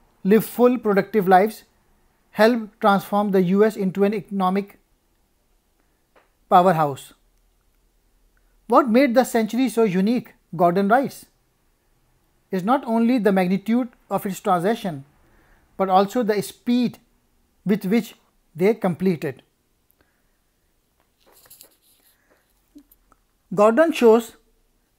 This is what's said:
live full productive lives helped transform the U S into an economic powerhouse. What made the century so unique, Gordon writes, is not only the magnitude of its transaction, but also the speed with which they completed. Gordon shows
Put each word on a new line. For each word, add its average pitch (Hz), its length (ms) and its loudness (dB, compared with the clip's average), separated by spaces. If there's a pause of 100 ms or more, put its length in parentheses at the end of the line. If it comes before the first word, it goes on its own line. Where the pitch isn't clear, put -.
(220)
live 202 240 2
full 247 320 2
productive 202 500 -2
lives 196 360 2 (680)
helped 220 500 -2
transform 202 520 0
the 190 100 4
U 190 220 2
S 220 120 0
into 196 280 -2
an 208 100 0
economic 196 640 -6 (1700)
powerhouse. 165 640 0 (1600)
What 269 200 2
made 240 260 2
the 247 100 4
century 233 440 -2
so 226 160 0
unique, 196 500 -2 (220)
Gordon 180 320 0
writes, 247 380 -2 (1200)
is 190 120 -6
not 262 240 -2
only 233 320 0
the 202 140 0
magnitude 196 560 -2 (200)
of 196 160 -6
its 190 140 -8
transaction, 180 640 -4 (720)
but 190 120 -2
also 202 340 0
the 208 180 -2
speed - 580 -4 (680)
with 202 180 -2
which 208 300 -2 (400)
they 185 180 0
completed. 180 680 -4 (4000)
Gordon 226 400 2
shows 226 440 2 (640)